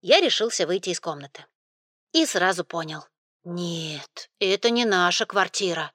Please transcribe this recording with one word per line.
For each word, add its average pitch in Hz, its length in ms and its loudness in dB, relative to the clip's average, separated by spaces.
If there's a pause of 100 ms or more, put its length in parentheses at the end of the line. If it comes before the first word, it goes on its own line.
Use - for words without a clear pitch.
Я 262 200 4
решился 226 440 0
выйти 185 260 -2
из 165 100 -4
комнаты. 147 440 -10 (680)
И 320 120 6
сразу 180 380 2
понял: 156 420 -8 (400)
нет, 170 960 -8
это 202 320 2
не 240 140 2
наша 185 420 2
квартира. 180 680 -2